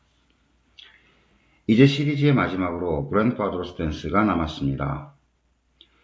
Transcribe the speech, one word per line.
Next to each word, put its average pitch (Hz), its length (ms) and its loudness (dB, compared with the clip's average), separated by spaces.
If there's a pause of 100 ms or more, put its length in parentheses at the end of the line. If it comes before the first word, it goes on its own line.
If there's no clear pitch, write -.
(1700)
이제 113 180 6
시리즈의 143 480 2
마지막으로 87 720 -2
그랜드파더스 98 720 -2
댄스가 80 480 -2
남았습니다. 71 880 -4 (920)